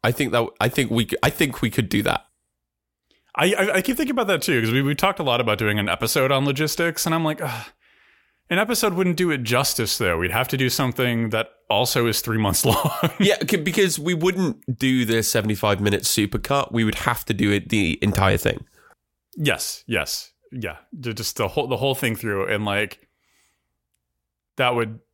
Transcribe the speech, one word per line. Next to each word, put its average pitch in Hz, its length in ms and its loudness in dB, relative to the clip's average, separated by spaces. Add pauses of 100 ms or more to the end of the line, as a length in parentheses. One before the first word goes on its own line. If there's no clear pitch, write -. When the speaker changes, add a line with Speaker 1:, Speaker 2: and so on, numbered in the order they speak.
Speaker 1:
I - 100 2
think 131 200 -2
that, 117 160 2 (120)
I 110 80 2
think 123 220 0
we 113 180 2
c-, - 140 -4
I 131 80 2
think 139 320 -2
we 120 80 0
could 107 180 -2
do 101 140 0
that. - 240 -2 (1080)
Speaker 2:
I, 175 160 4
I, 202 220 0
I 185 80 2
keep 247 140 -2
thinking 294 160 -2
about 233 160 0
that 175 140 0
too, 135 180 2
'cause 110 100 0
we, 127 100 2
we 139 140 0
talked 190 240 0
a 170 60 -4
lot 120 160 2
about 107 180 2
doing 107 220 2
an 101 80 0
episode 131 420 0
on 135 140 2
logistics, 156 600 -2
and 160 100 0
I'm 165 100 0
like, 156 180 -2
"Ugh, 117 240 -8 (840)
an 175 120 2
episode 220 340 0
wouldn't 180 220 2
do 175 160 2
it 135 100 -2
justice, 120 560 0
though. 87 200 2
We'd 87 120 0
have 117 180 0
to 147 80 -2
do 131 140 2
something 120 600 0
that 110 200 -2 (180)
also 117 380 2
is 110 140 0
three 110 180 -2
months 101 260 2
<laughs> - 0 -
long." 135 260 2 (280)
Speaker 1:
Yeah, 202 180 4 (120)
c-, 208 80 0
because 175 420 0
we 170 160 -2
wouldn't 165 640 -2
do 131 260 2
the 113 200 0
seventy-five 104 560 0
minute 101 220 2
supercut. 113 680 0
We 113 140 2
would 107 100 2
have - 300 -2
to 117 100 -2
do 101 160 0
it 101 200 0
the 98 320 2
entire 98 340 4
thing. - 280 -2 (720)
Speaker 2:
Yes, - 520 -4
yes, - 440 -4 (200)
yeah. 110 240 -8 (220)
Ju-, 123 140 -6
just 107 240 -6
the 104 120 0
whole, 151 180 -2
the 131 100 -2
whole 131 200 0
thing 117 180 0
through, 101 320 -2
and, 104 180 -2
like, 101 440 -4 (1500)
that 123 180 2
would 113 240 -2 (140)